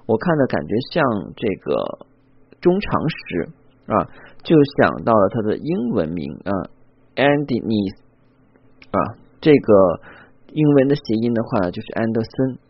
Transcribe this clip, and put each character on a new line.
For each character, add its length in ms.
我 80
看 240
的 80
感 160
觉 80
像 160
这 80
个 480
中 240
长 80
石 480
啊， 240
就 160
想 240
到 80
了 160
它 160
的 160
英 320
文 160
名 160
啊， 80
Andenes 800
啊， 320
这 160
个 480
英 160
文 80
的 80
谐 240
音 160
的 80
话 240
就 80
是 160
安 160
德 160
森 320